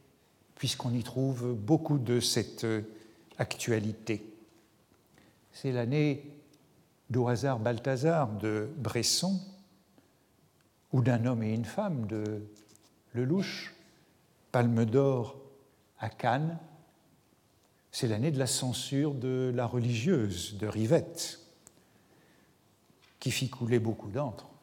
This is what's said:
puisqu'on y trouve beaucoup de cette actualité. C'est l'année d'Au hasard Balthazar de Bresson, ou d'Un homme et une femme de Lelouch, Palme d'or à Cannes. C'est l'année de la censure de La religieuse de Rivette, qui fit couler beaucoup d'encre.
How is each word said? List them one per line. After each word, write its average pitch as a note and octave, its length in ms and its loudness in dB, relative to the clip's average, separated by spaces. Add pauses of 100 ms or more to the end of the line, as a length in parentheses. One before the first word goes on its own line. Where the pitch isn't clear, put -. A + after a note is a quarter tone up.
(540)
puisqu'on - 400 -2
y A#2+ 80 0
trouve B2 520 -2
beaucoup D3+ 440 2
de A#2+ 220 2
cette - 440 0 (720)
actualité. A2 880 -2 (1300)
C'est C3+ 200 -4
l'année C3+ 580 0 (800)
d'Au A#2+ 160 2
hasard B2 320 2
Balthazar C3 680 2
de G#2+ 480 -2
Bresson, D#3+ 640 0 (1500)
ou B2+ 100 4
d'Un A#2 240 2
homme A#2+ 160 0
et G#2+ 100 0
une A2+ 120 -2
femme D3+ 420 -4
de G#2+ 380 -4 (680)
Lelouch, C3+ 600 -2 (800)
Palme A#2 320 4
d'or B2+ 520 2 (600)
à G#2+ 120 -6
Cannes. D3+ 500 0 (1300)
C'est - 160 -2
l'année A2+ 240 2
de C3+ 80 0
la C3 80 2
censure C#3 680 0
de B2+ 380 0
La B2 140 0
religieuse A#2 920 0
de G#2+ 100 -4
Rivette, A2 720 0 (1800)
qui B2 140 -2
fit B2+ 180 -2
couler A#2+ 300 2
beaucoup A2 320 -4
d'encre. B2 340 -6 (160)